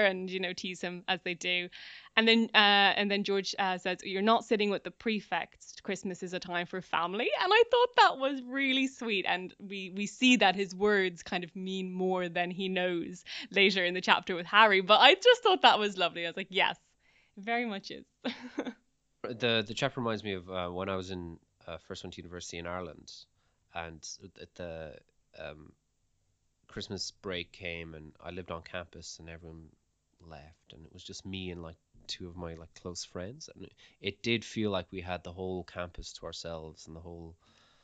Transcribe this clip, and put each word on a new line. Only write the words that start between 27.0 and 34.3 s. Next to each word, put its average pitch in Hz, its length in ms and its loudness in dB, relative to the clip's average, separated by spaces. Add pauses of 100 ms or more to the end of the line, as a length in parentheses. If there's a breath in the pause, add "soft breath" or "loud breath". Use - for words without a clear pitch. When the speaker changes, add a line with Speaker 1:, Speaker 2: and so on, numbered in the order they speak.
Speaker 2:
break 90 400 -8
came 85 440 -10
and 76 160 -16 (120)
I 82 80 -12
lived 90 200 -10
on 82 100 -8
campus - 580 -12
and 82 100 -18
everyone 82 400 -18 (600)
left 78 440 -20
and 80 120 -20
it - 80 -20
was 92 100 -20
just - 220 -16
me 95 240 -8
and, 87 140 -10
like, 82 140 -14 (300)
two - 200 -10
of 85 100 -14
my, 82 180 -8
like, 82 200 -20
close - 280 -10
friends, 104 500 -12
and 92 120 -18
it, - 80 -20 (280 soft breath)
it 101 200 -6
did 113 240 0